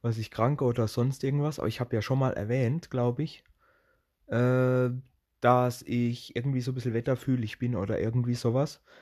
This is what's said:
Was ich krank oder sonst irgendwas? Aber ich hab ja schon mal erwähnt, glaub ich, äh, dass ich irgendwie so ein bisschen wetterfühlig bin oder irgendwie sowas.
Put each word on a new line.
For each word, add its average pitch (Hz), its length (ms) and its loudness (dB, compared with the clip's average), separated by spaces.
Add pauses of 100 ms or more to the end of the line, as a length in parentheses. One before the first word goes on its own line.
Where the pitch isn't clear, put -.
Was 113 160 0
ich 113 120 -6
krank 131 300 0
oder 120 260 2
sonst 123 380 -2
irgendwas? 143 340 0
Aber - 100 0
ich - 120 -4
hab 120 140 -4
ja 107 80 0
schon 131 160 0
mal 131 160 0
erwähnt, 123 560 -2
glaub 123 300 0
ich, - 220 -6 (840)
äh, 127 640 2 (500)
dass 123 400 4
ich 120 560 -2
irgendwie 127 240 -2
so 127 120 -4
ein - 20 -4
bisschen 120 180 -4
wetterfühlig 123 680 -2
bin 123 160 -2
oder 101 240 -2
irgendwie 120 360 0
sowas. 120 480 -2 (200)